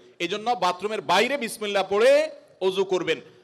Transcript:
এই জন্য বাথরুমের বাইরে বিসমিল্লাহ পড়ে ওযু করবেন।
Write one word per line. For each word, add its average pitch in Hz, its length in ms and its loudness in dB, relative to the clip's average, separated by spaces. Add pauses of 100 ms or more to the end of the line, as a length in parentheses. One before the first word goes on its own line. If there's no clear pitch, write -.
(240)
এই 170 80 -6
জন্য 214 140 -8 (180)
বাথরুমের 190 380 -2 (100)
বাইরে 233 220 2 (100)
বিসমিল্লাহ 202 480 -4
পড়ে 226 180 6 (560)
ওযু 190 160 0 (100)
করবেন। 160 260 0 (260)